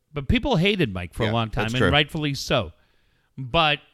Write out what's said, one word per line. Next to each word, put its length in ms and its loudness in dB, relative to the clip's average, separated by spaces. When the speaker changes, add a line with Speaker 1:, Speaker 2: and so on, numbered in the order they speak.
Speaker 1:
But 140 -6
people 280 2
hated 380 2
Mike 200 -10
for 100 -2
a 20 2
Speaker 2:
Yeah, 60 0
Speaker 1:
long 180 -2
time, 140 -2
Speaker 2:
that's 100 -4
Speaker 1:
and 60 0
Speaker 2:
true. 100 4
Speaker 1:
rightfully 440 0
so. 380 -2
But 440 0